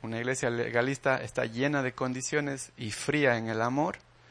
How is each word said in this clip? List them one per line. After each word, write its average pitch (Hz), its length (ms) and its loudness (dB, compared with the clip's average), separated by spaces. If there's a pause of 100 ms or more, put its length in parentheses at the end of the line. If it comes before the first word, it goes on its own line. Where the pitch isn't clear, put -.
Una 113 160 -6
iglesia 123 320 0
legalista 120 640 2
está 123 300 -4
llena 135 360 0
de 127 100 -2
condiciones 135 840 -4
y 113 140 -6
fría 135 460 4
en 113 120 -2
el 110 140 0
amor. 143 360 0 (320)